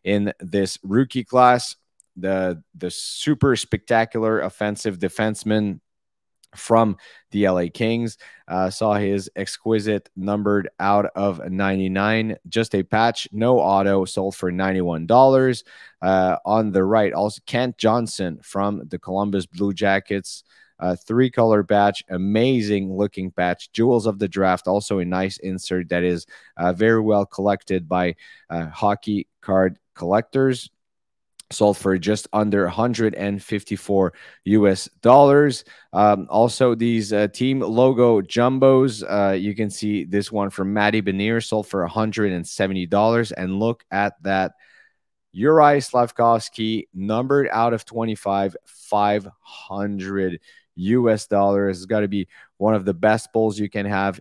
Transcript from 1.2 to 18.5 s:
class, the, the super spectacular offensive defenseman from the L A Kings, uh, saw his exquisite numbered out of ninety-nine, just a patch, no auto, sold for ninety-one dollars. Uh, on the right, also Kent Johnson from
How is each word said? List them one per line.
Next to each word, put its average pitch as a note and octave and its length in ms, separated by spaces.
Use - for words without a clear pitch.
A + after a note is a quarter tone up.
class, B2 520
the, F#2 460
the F2+ 160
super - 640
spectacular A2+ 840
offensive G2+ 560
defenseman G#2+ 800
from A2+ 400
the G2+ 120
L F#2 160
A F2 80
Kings, A2+ 500
uh, F#2 220
saw G#2 240
his G2+ 420
exquisite G#2 800
numbered G#2 540
out G2+ 280
of F#2 440
ninety-nine, G2 840
just A2+ 260
a G2 80
patch, A2+ 520
no A#2 260
auto, G2 460
sold F#2+ 320
for F2+ 160
ninety-one F2+ 520
dollars. C3 600
Uh, F#2 440
on G#2+ 260
the F#2+ 100
right, G2+ 300
also G2+ 340
Kent B2 320
Johnson G#2+ 640
from G2+ 460